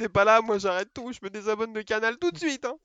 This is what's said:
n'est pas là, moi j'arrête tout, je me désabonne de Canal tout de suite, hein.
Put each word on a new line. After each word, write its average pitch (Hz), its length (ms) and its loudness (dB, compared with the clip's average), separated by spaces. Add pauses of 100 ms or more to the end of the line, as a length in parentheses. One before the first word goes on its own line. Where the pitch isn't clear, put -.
n'est 220 80 -4
pas 196 160 4
là, 220 160 8
moi 220 160 0
j'arrête 190 380 -2
tout, 247 180 -10
je - 100 -14
me 190 60 -10
désabonne 214 460 -4
de 214 80 -6
Canal 226 340 -2
tout 349 140 0
de 160 80 -10
suite, 285 260 -2
hein. 254 200 -6